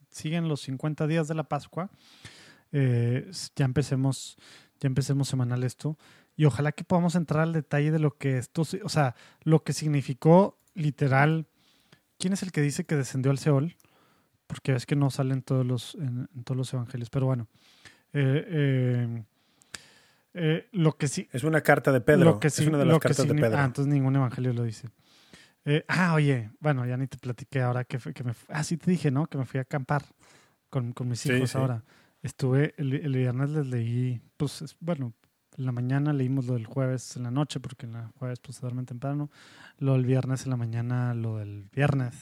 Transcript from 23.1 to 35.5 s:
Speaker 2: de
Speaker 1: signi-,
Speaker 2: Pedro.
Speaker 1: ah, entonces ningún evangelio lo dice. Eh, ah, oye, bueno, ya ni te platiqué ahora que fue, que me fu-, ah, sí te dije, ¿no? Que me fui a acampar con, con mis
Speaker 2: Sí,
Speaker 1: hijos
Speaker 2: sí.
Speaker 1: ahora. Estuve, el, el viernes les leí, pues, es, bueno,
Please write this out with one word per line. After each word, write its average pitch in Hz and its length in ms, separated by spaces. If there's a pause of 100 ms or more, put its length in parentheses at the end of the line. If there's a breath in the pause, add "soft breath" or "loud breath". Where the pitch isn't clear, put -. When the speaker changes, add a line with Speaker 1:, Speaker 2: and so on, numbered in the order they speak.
Speaker 2:
de 147 80
Speaker 1:
signi-, 151 60
Speaker 2:
Pedro. 117 180
Speaker 1:
ah, 143 60
entonces 139 280
ningún 135 240
evangelio 127 360
lo 120 120
dice. 113 240 (760 soft breath)
Eh, 147 240
ah, 165 260
oye, 139 360 (100)
bueno, 135 260
ya 123 100
ni 131 100
te - 120
platiqué 127 440
ahora 123 220
que - 140
fue, 151 160
que - 80
me 120 120
fu-, - 160
ah, 151 140
sí 170 120
te 175 140
dije, 156 200
¿no? 143 160
Que - 120
me 131 80
fui - 120
a 131 40
acampar 143 420 (640 soft breath)
con, 120 240
con 123 160
mis 120 120
Speaker 2:
Sí, 139 120
Speaker 1:
hijos 127 180
Speaker 2:
sí. 135 80
Speaker 1:
ahora. 127 260 (380 soft breath)
Estuve, 135 540
el, 135 160
el 147 240
viernes 127 340
les 151 160
leí, 123 540 (160)
pues, - 260
es, - 160
bueno, 139 360 (420)